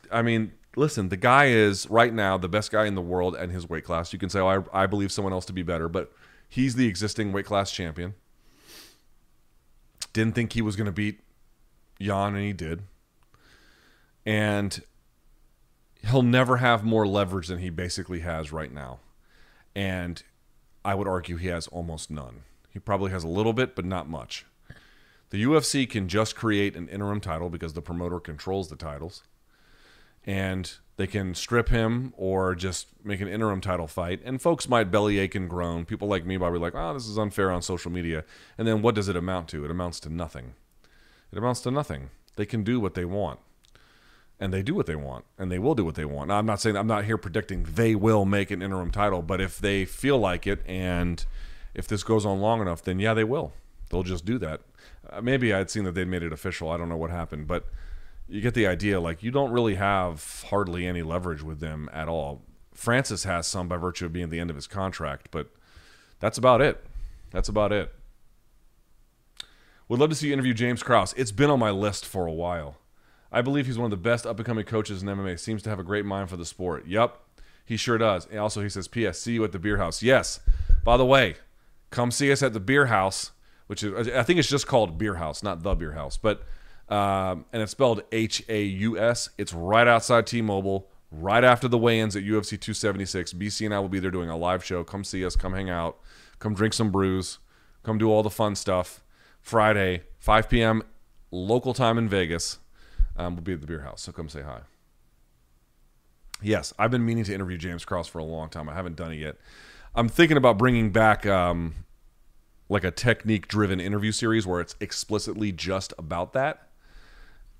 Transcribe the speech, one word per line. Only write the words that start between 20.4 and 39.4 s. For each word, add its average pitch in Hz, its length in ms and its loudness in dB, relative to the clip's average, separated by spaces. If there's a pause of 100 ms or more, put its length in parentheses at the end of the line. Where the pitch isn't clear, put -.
I 98 100 0
would 98 140 -2
argue 87 300 -4
he 90 100 -4
has 85 200 -4
almost 82 440 -10
none. 62 320 -12 (260)
He 98 100 -14
probably 98 320 -2
has 90 120 -4
a 82 60 -6
little 110 240 2
bit, 123 240 -2
but 90 80 -4
not 87 240 -6
much. 67 360 -12 (840)
The 101 80 -4
U 135 160 4
F 147 80 6
C 135 220 0
can 98 220 -4
just 107 280 0
create 101 400 0
an 82 140 -12
interim 101 320 -6
title 87 280 -6
because 82 240 -8
the 78 100 -10
promoter 87 360 -6
controls 92 480 -6
the 76 80 -16
titles. 76 480 -12 (1000)
And 95 460 -4 (260)
they 98 80 -2
can 92 300 -4
strip - 340 0
him 120 480 2
or 95 380 0
just 90 320 -6 (160)
make 101 180 -6
an 101 60 -4
interim 101 340 -2
title 87 260 -2
fight. 90 380 -4
And 127 160 -6
folks 170 260 0
might 113 240 2
bellyache 104 440 2
and 92 140 -4
groan. 85 360 -4
People 101 220 -6
like 95 180 -2
me 92 120 -4
might 90 120 0
be 87 80 -2
like, 85 180 -2
"Oh, 160 200 -4
this 120 120 -10
is 107 120 -4
unfair," 98 320 0
on 87 100 -2
social 87 300 -6
media. 85 340 -4 (320)
And 113 100 0
then 110 140 2
what 113 140 4
does 98 120 0
it 95 80 0
amount 87 340 -4